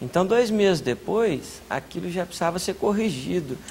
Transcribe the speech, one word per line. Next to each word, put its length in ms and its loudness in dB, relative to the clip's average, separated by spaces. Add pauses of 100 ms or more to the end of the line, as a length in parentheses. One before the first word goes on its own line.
Então, 240 0
dois 240 4
meses 320 4
depois, 880 -2
aquilo 400 -6
já 160 -4
precisava 360 -2
ser 140 -2
corrigido. 840 0 (120)